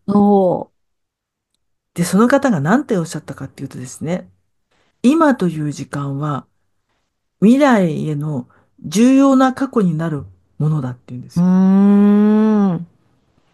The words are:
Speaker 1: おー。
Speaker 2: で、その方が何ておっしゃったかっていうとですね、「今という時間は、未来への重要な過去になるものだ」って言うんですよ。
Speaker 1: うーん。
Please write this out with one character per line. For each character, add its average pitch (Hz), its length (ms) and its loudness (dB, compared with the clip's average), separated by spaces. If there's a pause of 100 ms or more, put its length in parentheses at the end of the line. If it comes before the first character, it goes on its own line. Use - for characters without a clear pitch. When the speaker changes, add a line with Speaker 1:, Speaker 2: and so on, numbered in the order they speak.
Speaker 1:
お 202 580 0
ー。 - 20 -20 (1300)
Speaker 2:
で、 170 100 -4
そ 180 140 -2
の 233 100 4
方 269 240 2
が 170 80 -2
何 196 260 0
て 208 120 -2
お 165 60 -2
っ - 20 -8
し - 100 -12
ゃ 151 40 -10
っ - 20 -20
た - 140 -14
か 135 100 -16
っ - 20 -14
て - 160 -18
い - 40 -12
う - 20 -14
と 135 80 -20
で 127 80 -16
す - 160 -18
ね、 175 280 -8 (720)
「今 294 340 2
と 185 120 -2
い 160 140 -6
う 147 100 -4
時 135 160 -10
間 139 320 -8
は、 147 260 -6 (920)
未 226 180 4
来 180 520 0
へ 151 60 -4
の 151 340 -8 (340)
重 226 320 2
要 269 220 4
な 262 160 2
過 269 160 -6
去 233 120 -2
に 170 160 -2
な 165 120 -6
る 147 160 -8 (320)
も 147 100 -2
の 156 140 -2
だ」 127 100 -6
っ - 40 -10
て - 40 -20 (140)
言 123 60 -12
う - 20 -16
ん - 20 -16
で 127 60 -20
す - 100 -6
よ。 175 60 2
Speaker 1:
う - 20 2
ー 202 1300 2
ん。 170 140 -8 (680)